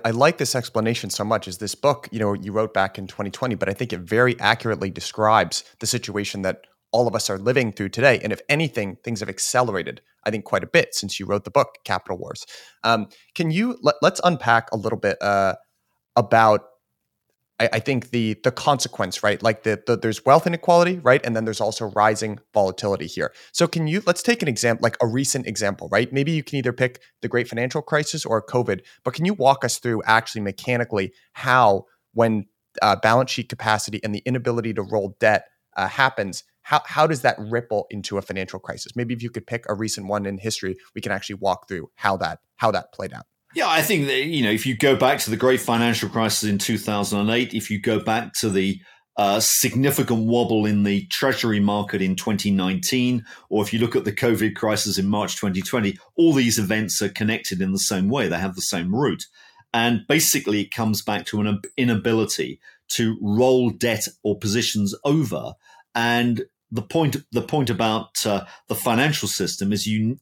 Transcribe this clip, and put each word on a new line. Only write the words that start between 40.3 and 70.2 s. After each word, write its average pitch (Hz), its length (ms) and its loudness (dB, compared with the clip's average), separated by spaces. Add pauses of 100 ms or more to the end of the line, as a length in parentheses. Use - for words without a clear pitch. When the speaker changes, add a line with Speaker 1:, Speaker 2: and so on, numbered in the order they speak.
Speaker 1:
history, 98 400 -6 (180)
we 110 60 -8
can 107 100 -6
actually 98 240 -6
walk 98 320 -4
through 85 280 -10
how 98 220 0
that, 82 220 -6 (160)
how 113 160 2
that 92 220 -4
played 98 180 -10
out. 58 140 -16 (280)
Speaker 2:
Yeah, 277 140 -2
I 160 140 4
think 151 260 0
that, 135 160 0
you 151 200 0
know, 107 60 4
if 110 160 0
you 127 120 -2
go 135 180 6
back 131 240 4
to - 100 -4
the 107 60 0
great 123 240 4
financial 117 480 2
crisis 107 420 0
in 101 80 2
two 107 200 0
thousand 104 420 -2
and 104 120 0
eight, 120 220 0
if 110 160 -6
you 104 120 -4
go 110 180 0
back 113 360 -2
to 113 140 0
the, 95 300 0 (380)
uh, 104 240 2
significant 127 840 0
wobble 113 400 2
in 104 180 2
the 101 240 0
treasury 123 520 0
market 101 420 0
in 95 140 0
twenty 104 340 -2
nineteen, 101 760 0 (240)
or 104 120 0
if 101 120 -2
you 117 60 -2
look 120 180 0
at - 80 0
the 127 80 -2
covid 110 420 0
crisis 107 420 -2
in 95 80 0
March 104 300 -2
twenty 104 260 -2
twenty, 104 360 -2 (180)
all 165 160 4
these 123 260 2
events 107 440 -2
are 101 80 -2
connected 107 520 -2
in 95 120 -2
the 98 40 -2
same 95 300 0
way. 117 220 0
They 85 100 -2
have 95 160 -4
the 90 60 -10
same 92 340 -4
root. 123 300 -2 (480)
And 117 340 0
basically, 135 540 2
it 98 100 -6
comes 110 300 -2
back 104 240 -4
to 107 160 -4
an 104 200 0 (140)
inability 113 840 0 (320)
to 113 280 0
roll 123 480 4
debt 113 380 -2 (160)
or 104 160 -2
positions 104 640 -2
over. 113 500 -2 (400)
And 120 520 2 (260)
the 110 100 -4
point, 156 360 0 (140)
the 214 120 0
point 147 260 -2
about, 110 560 -2
uh, 98 200 0 (220)
the 113 60 -6
financial 123 540 0
system 98 440 -2
is 104 140 -2
you, 110 360 -2